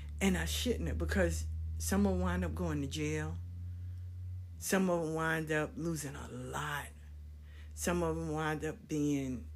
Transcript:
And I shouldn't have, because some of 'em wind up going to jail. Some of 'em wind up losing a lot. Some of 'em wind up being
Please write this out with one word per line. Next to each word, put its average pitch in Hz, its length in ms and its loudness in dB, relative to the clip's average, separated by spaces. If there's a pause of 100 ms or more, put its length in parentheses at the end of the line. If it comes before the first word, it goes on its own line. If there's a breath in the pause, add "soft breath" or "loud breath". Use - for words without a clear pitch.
(200 loud breath)
And 196 160 4
I 165 100 0
shouldn't 175 420 0
have, 135 100 0
because 170 480 2 (320)
some 202 280 4
of 190 80 6
'em 180 80 2
wind 180 240 2
up 165 100 -2
going 165 260 0
to 139 60 -2
jail. 151 500 -2 (1200 loud breath)
Some 190 300 4
of 170 160 4
'em 156 80 0
wind 160 380 2
up 151 240 2
losing 147 400 -2
a 120 160 -8
lot. 139 560 -4 (840 soft breath)
Some 175 280 2
of 160 160 2
'em 165 120 -2
wind 151 340 2
up 151 240 -4
being 143 580 2 (100)